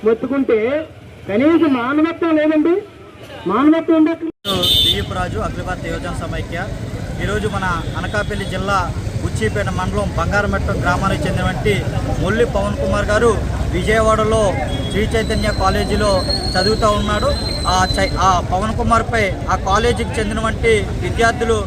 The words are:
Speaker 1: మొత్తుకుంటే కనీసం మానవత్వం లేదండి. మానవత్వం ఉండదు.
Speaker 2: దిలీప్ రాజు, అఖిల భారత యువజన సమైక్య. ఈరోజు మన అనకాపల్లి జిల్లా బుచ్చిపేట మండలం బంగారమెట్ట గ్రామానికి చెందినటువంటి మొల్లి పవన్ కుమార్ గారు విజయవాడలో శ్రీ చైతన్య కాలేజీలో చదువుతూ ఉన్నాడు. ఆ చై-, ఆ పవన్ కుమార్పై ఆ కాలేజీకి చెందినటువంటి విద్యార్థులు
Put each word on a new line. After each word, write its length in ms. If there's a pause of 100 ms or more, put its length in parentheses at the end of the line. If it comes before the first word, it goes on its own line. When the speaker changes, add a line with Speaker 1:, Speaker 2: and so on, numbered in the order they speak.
Speaker 1:
మొత్తుకుంటే 840 (400)
కనీసం 440
మానవత్వం 600
లేదండి. 460 (680)
మానవత్వం 480
ఉండదు. 340 (560)
Speaker 2:
దిలీప్ 280
రాజు, 260
అఖిల 220
భారత 260
యువజన 400
సమైక్య. 360 (600)
ఈరోజు 240
మన 340 (160)
అనకాపల్లి 480
జిల్లా 460 (320)
బుచ్చిపేట 460
మండలం 480
బంగారమెట్ట 480
గ్రామానికి 580
చెందినటువంటి 580 (400)
మొల్లి 240
పవన్ 400
కుమార్ 200
గారు 320 (340)
విజయవాడలో 840 (380)
శ్రీ 100
చైతన్య 580
కాలేజీలో 680
చదువుతూ 640
ఉన్నాడు. 400 (360)
ఆ 200 (120)
చై-, 200
ఆ 240 (100)
పవన్ 240
కుమార్పై 540 (180)
ఆ 60
కాలేజీకి 640
చెందినటువంటి 680 (140)
విద్యార్థులు 640